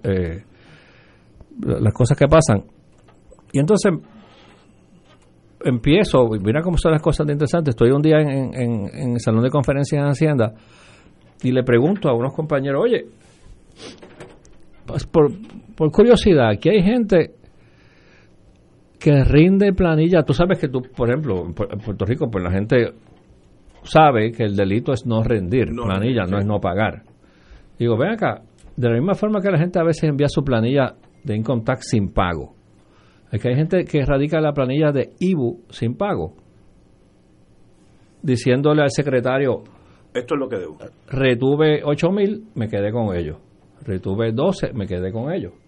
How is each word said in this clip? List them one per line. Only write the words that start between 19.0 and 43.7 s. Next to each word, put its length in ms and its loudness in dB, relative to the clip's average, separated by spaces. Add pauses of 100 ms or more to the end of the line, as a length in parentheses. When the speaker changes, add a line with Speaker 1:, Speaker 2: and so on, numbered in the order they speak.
Speaker 1:
rinde 500 4
planilla". 500 2
Tú 100 0
sabes 260 2
que 100 -4
tú, 120 -4 (140)
por 140 0
ejemplo, 360 -2
en 80 -10
Pu-, 180 -6
en 80 -10
Puerto 260 -6
Rico, 260 -2
pues 120 -4
la 80 -4
gente 420 0 (880)
sabe 480 4
que 120 -4
el 120 -2
delito 380 0
es 120 -6
no 180 0
rendir 500 0
Speaker 2:
No 100 -8
Speaker 1:
planilla, 380 -2
Speaker 2:
rendir, 100 -4
Speaker 1:
no 60 -2
Speaker 2:
sí. 40 -2
Speaker 1:
es 60 -2
no 120 -2
pagar. 440 -4 (760)
Digo, 200 0
Ven 140 0
acá, 300 -4 (360)
de 100 -2
la 80 2
misma 200 0
forma 260 -2
que 100 0
la 80 0
gente 200 -2
a 40 0
veces 220 0
envía 240 0
su 140 -2
planilla 520 0 (280)
de 120 -4
income 280 -2
tax 260 -4
sin 240 0
pago, 400 -4 (800)
es 100 -4
que 80 -2
hay 60 0
gente 300 0
que 200 -2
radica 360 0
la 120 0
planilla 380 0
de 280 -2
ibu 500 -2
sin 260 -6
pago, 380 -4 (1900)
diciéndole 640 2
al 80 2
secretario, 720 -2 (500)
Speaker 2:
"Esto 220 -4
es 40 -4
lo 100 -6
que 80 -6
debo". 200 -10 (320)
Speaker 1:
"Retuve 760 2
ocho 280 0
mil, 340 -2 (100)
me 120 -4
quedé 240 -2
con 240 -2
ellos. 220 -6 (480)